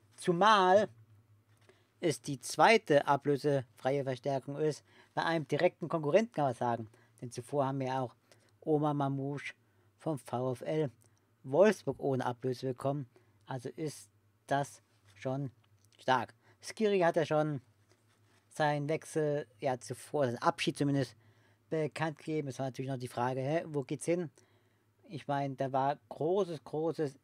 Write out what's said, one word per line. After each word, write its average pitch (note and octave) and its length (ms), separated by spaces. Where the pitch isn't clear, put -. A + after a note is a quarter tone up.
Zumal F#3+ 760
es E3 200
die C#3 200
zweite D#3+ 680
ablösefreie C#3 960
Verstärkung C3+ 520
ist, D3+ 280
bei D3+ 100
einem E3 220
direkten E3 420
Konkurrenten, E3 440
kann D3 140
man B2 80
sagen. A#2 340
Denn B2 100
zuvor C3+ 360
haben C3+ 140
wir C3 200
auch B2 140
Omar D3+ 340
Mamouche C#3 600
vom D#3+ 200
V B2+ 340
F B2 100
L D#3 280
Wolfsburg D3 560
ohne C3 260
Ablöse B2+ 400
bekommen. C3+ 420
Also C3 240
ist - 400
das - 360
schon C3+ 360
stark. B2+ 360
Skiri G3+ 400
hat E3+ 160
ja D#3 100
schon D3+ 340
seinen D3 400
Wechsel, D3+ 580
ja, C3 200
zuvor, - 460
seinen A#2+ 120
Abschied - 380
zumindest, C#3 400
bekannt D#3 480
gegeben. D#3 300
Es C3 100
war C3+ 80
natürlich C3 240
noch C3 80
die B2 100
Frage, B2+ 320
hä, D3 260
wo D3 160
geht's C#3 220
hin? E3+ 260
Ich E3 180
meine, C#3 280
da C3 180
war C3+ 260
großes, E3+ 540
großes D#3 600